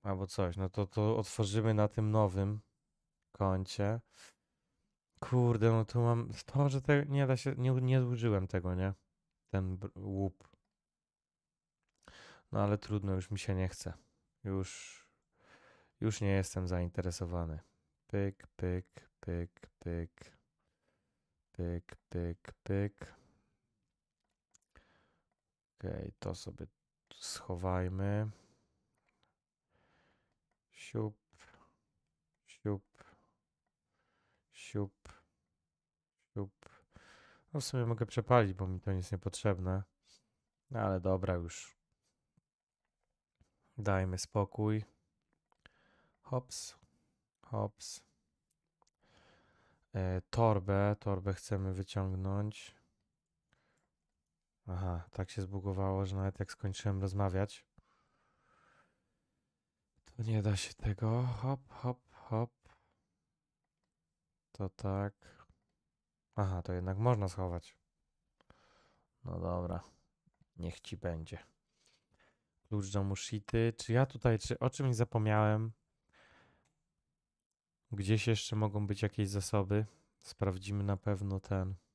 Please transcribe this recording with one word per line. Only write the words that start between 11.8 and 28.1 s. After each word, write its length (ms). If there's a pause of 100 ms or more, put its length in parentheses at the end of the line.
No 100
ale 160
trudno, 340
już 180
mi 80
się 160
nie 140
chce. 240 (520)
Już, 560 (1000)
już 200
nie 100
jestem 380
zainteresowany. 920 (460)
Pyk, 400
pyk, 640 (100)
pyk, 580
pyk. 560 (1160)
Pyk, 440 (120)
pyk, 440 (100)
pyk. 520 (2750)
Okej, 400
to 160
sobie 320 (480)
schowajmy. 1160 (2500)